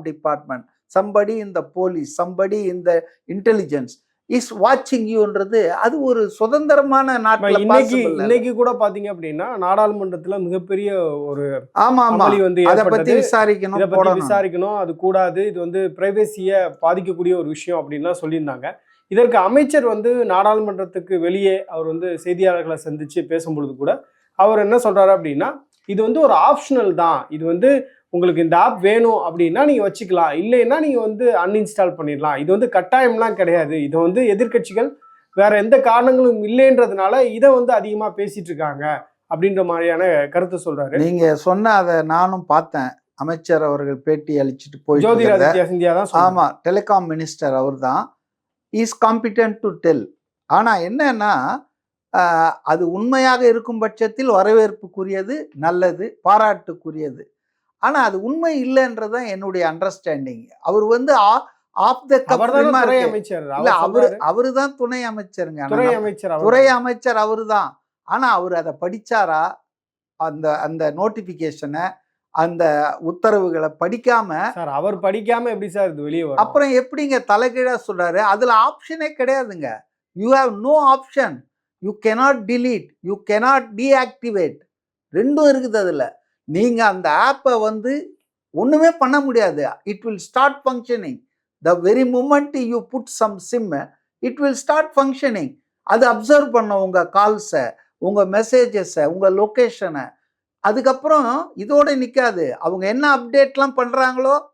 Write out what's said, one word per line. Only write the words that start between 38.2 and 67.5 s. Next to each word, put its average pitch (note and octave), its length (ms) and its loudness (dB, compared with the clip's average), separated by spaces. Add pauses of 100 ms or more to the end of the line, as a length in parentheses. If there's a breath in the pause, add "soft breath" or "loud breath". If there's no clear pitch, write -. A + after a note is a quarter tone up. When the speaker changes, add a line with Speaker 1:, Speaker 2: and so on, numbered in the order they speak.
Speaker 2:
இருக்காங்க D3+ 720 -6 (280)
அப்படின்ற F#3 300 0
மாதிரியான E3+ 640 0
கருத்தை F3 380 -2
சொல்றாரு. C#3 320 -4
Speaker 1:
நீங்க E3 380 2
சொன்ன F#3 340 0
அதை F3 320 2
நானும் F3 440 0
பார்த்தேன். D3+ 440 0 (260)
அமைச்சர் D#3+ 480 -2
அவர்கள் C#3+ 340 -2
பேட்டி D3+ 420 -2
அளிச்சுட்டு - 460 -6
போயிட்டு F#3 300 2
Speaker 2:
ஜோதிராதித்யா A#3 80 2
Speaker 1:
இருக்கிறத F3+ 480 4
Speaker 2:
சிந்தியா F3 320 2
தான் G3 80 -6
சொன்னாரு. F3+ 280 2
Speaker 1:
ஆமா, D3+ 300 0
டெலிகாம் G3 400 0
மினிஸ்டர் D#3 460 -4
அவர் C3+ 220 -2
தான். B2+ 400 -4 (540)
He G#3+ 80 -2
is A3+ 260 -2
competent A3 580 0
to E3+ 280 0
tell. A#2+ 140 -2 (400)
ஆனா G#3+ 320 2
என்னன்னா, G#3 880 -2 (500)
ஆ, E3 480 2
அது E3 280 0
உண்மையாக B3+ 560 0
இருக்கும் A3+ 320 0
பட்சத்தில் A3 520 -2
வரவேற்புக்குரியது, G3 1120 0 (100)
நல்லது, F3+ 640 -2 (100)
பாராட்டுக்குரியது. E3+ 960 -2 (540)
ஆனா C4+ 260 0
அது G3 180 -2
உண்மை D4+ 420 -2
இல்லைன்றதுதான் A#3+ 640 -2
என்னுடைய F#3+ 400 -4
அண்டர்ஸ்டாண்டிங். D#3 800 -6 (140)
அவர் G3+ 220 0
வந்து B3 320 2
ஆ-, A3 340 2 (260 soft breath)
off B3+ 360 0
the C4 80 6
cuff C4 40 -4
Speaker 2:
அவர் B3 280 0
தானே C#4+ 160 4
Speaker 1:
remark. C4 140 2
Speaker 2:
துறை B3+ 200 2
அமைச்சர், G#3+ 400 -4
Speaker 1:
இல்ல, C#3+ 120 -10
Speaker 2:
அவர் A3 180 2
Speaker 1:
அவரு, G3 360 2
Speaker 2:
சொல்றாரு. G3+ 100 -4
Speaker 1:
அவரு A#3 360 -2
தான் C#4 220 -2
துணை B3 320 -6
அமைச்சருங்க. F3 600 -10
Speaker 2:
துறை B3 200 0
Speaker 1:
ஆனா A#3+ 100 0
Speaker 2:
அமைச்சர் G#3 340 -6
அவர் D#3 120 -4
Speaker 1:
துறை B3+ 220 6
Speaker 2:
தான். B3+ 120 4
Speaker 1:
அமைச்சர் A#3+ 400 -4
அவரு G#3+ 280 -2
தான். G3+ 380 -2 (180)